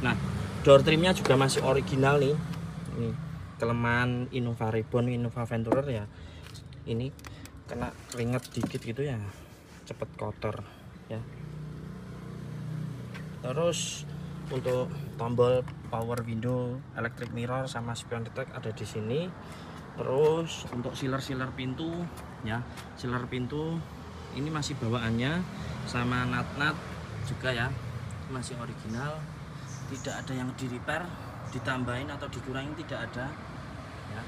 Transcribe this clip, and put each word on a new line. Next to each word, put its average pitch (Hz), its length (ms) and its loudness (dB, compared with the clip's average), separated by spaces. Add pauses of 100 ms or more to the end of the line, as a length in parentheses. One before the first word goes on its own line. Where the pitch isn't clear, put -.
Nah, 123 80 4 (500)
door 139 220 12
trimnya 165 320 8
juga - 240 4
masih 135 240 6
original 135 560 6
nih. 143 160 6 (600)
Ini 117 120 0 (480)
kelemahan 120 800 4
Innova 117 320 2
Reborn, 113 400 4
Innova 120 400 0
Venturer 120 400 4
ya. 107 160 0 (800)
Ini 120 240 0 (560)
kena 120 240 -4 (240)
keringat 120 400 0
dikit 120 320 0
gitu 117 180 -2
ya, 135 160 0 (680)
cepet - 260 -6
kotor 107 480 -4 (480)
ya. 110 80 -4 (2250)
Terus 156 640 0 (460)
untuk 127 340 2 (320)
tombol 123 480 6 (240)
power 117 320 0
window, 123 560 0 (160)
electric 117 400 -4
mirror 127 320 0
sama 117 320 -4
spion 117 240 -4
detect 127 320 -6
ada 117 160 -4
di 107 160 -6
sini. 113 340 0 (760)
Terus 156 800 4
untuk 123 160 -2
sealer-sealer 131 640 -2
pintu 131 340 -2 (540)
ya, 113 180 0 (380)
sealer 123 260 0
pintu 147 540 0 (560)
ini 147 160 0
masih 147 240 -2
bawaannya 117 640 2 (480)
sama 123 400 2
nat-nat 135 480 2 (500)
juga - 240 0
ya, 123 220 2 (580)
masih 131 300 -4
original, 120 580 -4 (720)
tidak - 320 -4
ada 123 140 -4
yang 127 180 -2
di 127 160 -2
repair, 147 320 -2 (480)
ditambahin 127 600 0
atau 135 180 -6
dikurangi, 131 540 -4
tidak 113 260 -4
ada 123 160 -4 (880)
ya. 92 140 -6